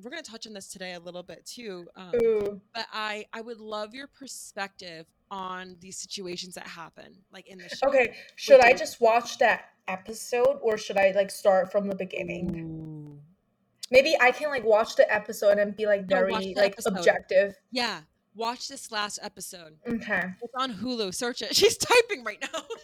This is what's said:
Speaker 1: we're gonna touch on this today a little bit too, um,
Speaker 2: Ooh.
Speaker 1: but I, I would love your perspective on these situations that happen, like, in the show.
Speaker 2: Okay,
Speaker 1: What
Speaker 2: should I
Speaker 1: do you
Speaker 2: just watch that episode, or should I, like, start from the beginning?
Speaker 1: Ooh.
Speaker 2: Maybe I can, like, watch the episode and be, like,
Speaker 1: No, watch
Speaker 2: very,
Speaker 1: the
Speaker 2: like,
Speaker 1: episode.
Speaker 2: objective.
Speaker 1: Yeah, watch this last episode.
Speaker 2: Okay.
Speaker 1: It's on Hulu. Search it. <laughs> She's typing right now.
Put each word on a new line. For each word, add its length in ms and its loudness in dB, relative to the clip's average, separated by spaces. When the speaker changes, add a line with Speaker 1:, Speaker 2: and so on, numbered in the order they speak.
Speaker 1:
we're 80 -16
gonna 140 -12
touch 240 -16
on 80 -18
this 140 -16
today 260 -12
a 40 -12
little 240 -14
bit 220 -20
too, 500 -14
um, 200 -10
Speaker 2:
Ooh. 340 0
Speaker 1:
but 180 -8
I, 440 -6
I 80 -10
would 180 -14
love 340 -8
your 120 -14
perspective 1000 -14
on 480 -10
these 200 -14
situations 560 -10
that 120 -14
happen, 520 -18
like, 160 -20
in 120 -20
the 100 -18
show. 200 0
Speaker 2:
Okay, 180 6
Speaker 1:
What 100 -10
Speaker 2:
should 240 10
I 80 8
Speaker 1:
do 40 8
you 60 2
Speaker 2:
just 240 -4
watch 380 2
that 260 2
episode, 720 -2
or 160 0
should 180 -6
I, 140 6
like, 200 2
start 400 4
from 180 0
the 80 -4
beginning? 640 -6
Speaker 1:
Ooh. 600 -12
Speaker 2:
Maybe 280 6
I 120 6
can, 180 -4
like, 160 -4
watch 320 2
the 180 6
episode 440 2
and 180 -2
be, 80 -4
like, 240 0
Speaker 1:
No, 140 2
watch 220 0
Speaker 2:
very, 100 -8
Speaker 1:
the 80 -2
Speaker 2:
like, 100 4
Speaker 1:
episode. 240 -4
Speaker 2:
objective. 600 2
Speaker 1:
Yeah, 340 -4
watch 340 -6
this 220 -14
last 320 -6
episode. 540 -14
Speaker 2:
Okay. 360 -2
Speaker 1:
It's 180 -14
on 140 -4
Hulu. 420 -4
Search 280 -6
it. 140 -4
<laughs> 40 4
She's 160 6
typing 480 2
right 160 -10
now. 220 -8